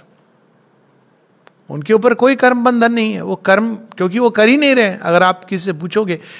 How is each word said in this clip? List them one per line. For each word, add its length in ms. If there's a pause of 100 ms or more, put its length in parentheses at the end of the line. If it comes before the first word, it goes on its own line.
(1700)
उनके 220
ऊपर 220
कोई 220
कर्म 280
बंधन 280
नहीं 200
है, 100
वो 140
कर्म, 380
क्योंकि 440
वो 120
कर 180
ही 80
नहीं 180
रहे। 280
अगर 200
आप 220
किसी 200
से 80
पूछोगे, 480 (180)